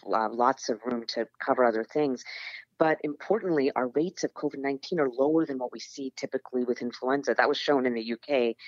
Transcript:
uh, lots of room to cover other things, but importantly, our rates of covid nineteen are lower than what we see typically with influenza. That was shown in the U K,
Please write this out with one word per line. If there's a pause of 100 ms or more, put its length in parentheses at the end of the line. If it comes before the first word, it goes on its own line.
(120)
uh,
lots
of
room
to (100)
cover
other
things, (540)
but
importantly,
our
rates
of
covid
nineteen
are
lower
than
what
we
see
typically
with
influenza.
That
was
shown
in
the
U
K, (140)